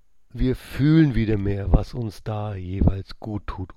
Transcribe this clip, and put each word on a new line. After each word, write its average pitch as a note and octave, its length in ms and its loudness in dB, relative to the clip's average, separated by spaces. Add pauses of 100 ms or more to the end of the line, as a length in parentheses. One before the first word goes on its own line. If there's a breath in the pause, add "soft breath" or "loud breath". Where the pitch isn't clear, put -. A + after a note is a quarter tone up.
(340)
wir B2 220 0
fühlen D3+ 580 4
wieder A2 240 0
mehr, G2 360 -2
was - 200 2
uns A#2 300 -8
da G#2+ 320 -6
jeweils F#2+ 640 -2
gut G#2+ 280 -10
tut - 300 -12